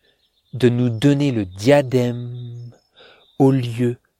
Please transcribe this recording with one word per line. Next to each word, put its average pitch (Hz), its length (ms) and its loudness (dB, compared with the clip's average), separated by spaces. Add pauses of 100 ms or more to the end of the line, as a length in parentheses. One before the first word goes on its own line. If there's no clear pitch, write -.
(520)
de 120 160 0
nous 120 220 0
donner 143 420 0
le 104 140 -4
diadème 120 1300 -2 (680)
au 135 140 6
lieu 120 460 -2 (220)